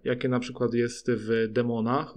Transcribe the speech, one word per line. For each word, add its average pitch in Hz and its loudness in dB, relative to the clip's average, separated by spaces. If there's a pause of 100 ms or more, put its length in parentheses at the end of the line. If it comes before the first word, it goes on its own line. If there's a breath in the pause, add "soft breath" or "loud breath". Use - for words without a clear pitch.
jakie 127 0
na 127 2
przykład 123 -2
jest 120 0
w 113 2
demonach, 120 0